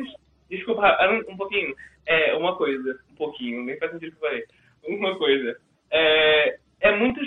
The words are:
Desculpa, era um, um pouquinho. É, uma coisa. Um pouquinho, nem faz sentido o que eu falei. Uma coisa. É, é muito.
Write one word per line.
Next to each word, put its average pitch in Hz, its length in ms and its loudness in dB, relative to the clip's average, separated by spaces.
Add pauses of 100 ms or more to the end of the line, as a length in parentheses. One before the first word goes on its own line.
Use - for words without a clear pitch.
(500)
Desculpa, 202 360 -2 (140)
era 190 140 4
um, 220 200 -4
um 185 40 -16
pouquinho. 190 380 -4 (300)
É, 156 300 2
uma 170 200 0
coisa. 131 440 -4 (120)
Um - 40 -20
pouquinho, 123 480 -8
nem 135 160 -8
faz 165 120 -6
sentido 165 220 -12
o - 40 -20
que - 80 -12
eu 147 40 0
falei. 120 160 -6 (420)
Uma 190 300 -4
coisa. 139 400 0 (340)
É, 156 680 4 (240)
é 202 140 4
muito. 247 300 0